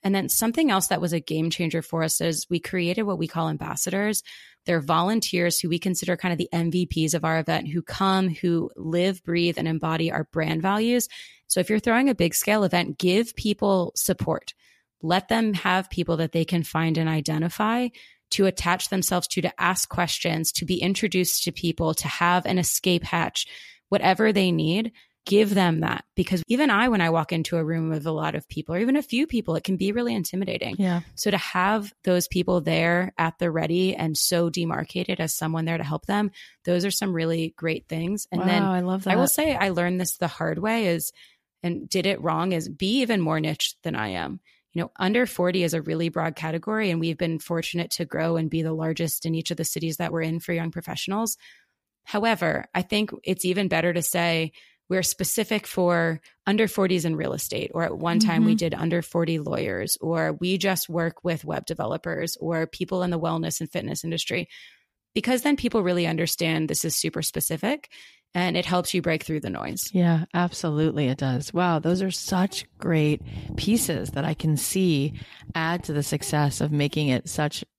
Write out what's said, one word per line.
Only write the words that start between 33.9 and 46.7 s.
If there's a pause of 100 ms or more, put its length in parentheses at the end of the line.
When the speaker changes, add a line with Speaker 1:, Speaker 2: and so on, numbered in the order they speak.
Speaker 1:
and
so
demarcated
as
someone
there
to
help
them, (340)
those
are
some
really
great
things.
And
then
Speaker 2:
Wow,
I
love
Speaker 1:
I
will
Speaker 2:
that.
Speaker 1:
say
I
learned
this
the
hard
way
is, (500)
and
did
it
wrong,
is
be
even
more
niche
than
I
am. (320)
You
know,
under
forty
is
a
really
broad
category,